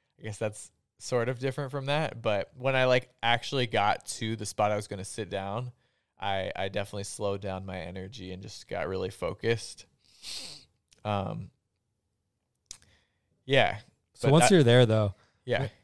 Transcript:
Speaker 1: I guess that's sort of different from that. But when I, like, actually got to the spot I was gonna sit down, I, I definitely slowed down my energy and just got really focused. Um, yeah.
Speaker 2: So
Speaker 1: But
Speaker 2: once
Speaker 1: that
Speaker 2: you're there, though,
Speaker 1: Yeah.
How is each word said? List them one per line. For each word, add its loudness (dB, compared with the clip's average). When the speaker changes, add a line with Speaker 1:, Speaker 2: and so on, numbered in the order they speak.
Speaker 1:
I -20
guess -10
that's -6
sort -2
of -6
different -4
from -6
that. -2
But 0
when 0
I, 4
like, 4
actually 0
got 0
to -6
the -10
spot 0
I 0
was -6
gonna -10
sit -10
down, -6
I, -2
I -4
definitely -6
slowed -4
down -8
my -8
energy -12
and -12
just -16
got -4
really -4
focused. -4
Um, -4
yeah. 4
Speaker 2:
So 0
Speaker 1:
But 6
Speaker 2:
once 8
Speaker 1:
that 8
Speaker 2:
you're 8
there, 10
though, 2
Speaker 1:
Yeah. 0